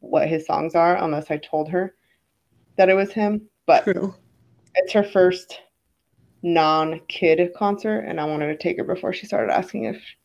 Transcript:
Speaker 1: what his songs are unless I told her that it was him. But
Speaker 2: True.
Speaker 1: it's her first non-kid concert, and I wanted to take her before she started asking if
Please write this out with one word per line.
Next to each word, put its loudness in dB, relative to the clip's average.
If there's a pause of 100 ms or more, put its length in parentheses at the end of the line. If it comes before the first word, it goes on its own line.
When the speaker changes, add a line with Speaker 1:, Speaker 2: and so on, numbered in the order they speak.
Speaker 1:
what 0
his -2
songs -2
are 4
unless -4
I -4
told -4
her -4 (840)
that 6
it 6
was 0
him. -2 (180)
But 4
Speaker 2:
True. -2 (600)
Speaker 1:
it's 0
her 4
first 2 (840)
non-kid 2
concert, -2
and -8
I -4
wanted -4
to -4
take -4
her -4
before -6
she -12
started -2
asking -4
if -8 (220)